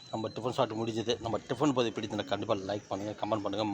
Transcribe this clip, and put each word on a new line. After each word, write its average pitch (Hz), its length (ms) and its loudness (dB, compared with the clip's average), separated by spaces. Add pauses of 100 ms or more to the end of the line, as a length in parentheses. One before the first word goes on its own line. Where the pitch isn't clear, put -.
(120)
நம்ம 110 240 -2
டிஃபன் 113 220 -2
சாப்பிட்டு 110 220 2
முடிஞ்சது. 113 340 2 (120)
நம்ம 107 120 0 (120)
டிஃபன் 135 280 4
பற்றி 117 200 4
பிடிச்சிருந்தா 107 340 -2
கண்டிப்பாக 101 380 0
லைக் 107 200 -4
பண்ணுங்கள், 101 320 -4
கமெண்ட் 107 240 0
பண்ணுங்கள், 101 280 0